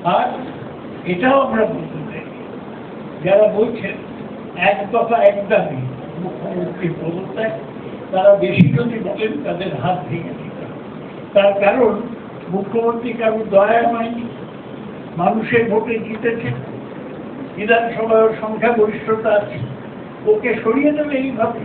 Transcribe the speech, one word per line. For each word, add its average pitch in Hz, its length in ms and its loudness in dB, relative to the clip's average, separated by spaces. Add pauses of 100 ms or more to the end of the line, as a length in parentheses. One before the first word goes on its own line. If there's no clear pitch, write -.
আর 208 240 2 (760)
এটাও 254 360 4
আমরা 226 240 2
বলতে 160 480 -6
চাই, - 80 -8 (1000)
যারা 202 240 6
বলছেন 202 440 0 (640)
এক 196 360 2
দফা 233 260 2
এক 202 320 6
দাবি 170 260 2 (480)
মুখ্যমন্ত্রী 175 680 -4 (120)
পদত্যাগ, 190 500 -4 (600)
তারা 202 240 8
বেশি 185 340 4
যদি 233 300 0
বলেন 214 320 -2 (120)
তাদের 170 320 -4
হাত 180 340 -2
ভেঙে 175 140 -4
দিতে - 420 -10
হবে। - 680 -14
তার 202 320 6
কারণ 214 360 4 (500)
মুখ্যমন্ত্রী 233 600 0
কারো 220 380 0
দয়া 220 380 6
হয়নি, 233 340 -2 (920)
মানুষের 220 520 2
ভোটে 220 300 0
জিতেছে, 220 520 -2 (1040)
বিধানসভার 220 720 4 (120)
সংখ্যাগরিষ্ঠতা 220 880 2
আছে, - 460 0 (560)
ওকে 214 320 2
সরিয়ে 277 280 4
দেবে 294 260 0
এইভাবে? 233 480 -2